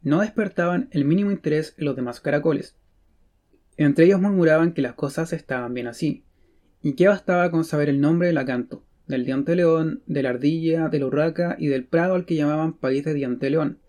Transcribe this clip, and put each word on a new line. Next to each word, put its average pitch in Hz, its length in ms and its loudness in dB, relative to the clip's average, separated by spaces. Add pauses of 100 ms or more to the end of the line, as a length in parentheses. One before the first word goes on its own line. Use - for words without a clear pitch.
no 147 180 2
despertaban 175 680 -2
el 143 140 0
mínimo 190 260 2
interés 156 480 -2
en 151 60 -6
los 143 100 -2
demás 123 260 -8
caracoles. 147 560 -2 (1000)
Entre 151 300 4
ellos 190 140 6
murmuraban 170 520 4
que 135 100 -4
las 123 120 -4
cosas 165 380 -4
estaban 127 400 -6
bien 123 140 -6
así, 131 380 -6 (580)
y 143 120 -2
que 175 120 4
bastaba 175 460 2
con 165 120 0
saber 147 240 -2
el 139 120 2
nombre 170 260 2
del 175 120 0
acanto, 127 460 -6 (220)
del 131 180 -4
diente 139 280 -2
de 170 40 2
león, 160 500 0
de 139 180 -2
la 131 60 0
ardilla, 160 580 0
de 151 100 -2
la 139 80 -2
urraca 160 540 0
y 151 80 -2
del 131 180 -2
prado 185 300 0
al 180 100 -2
que 170 80 -2
llamaban 151 420 0
país 135 280 -2
de 156 100 -2
diente 135 320 -4
de 139 40 0
león. - 280 -2 (100)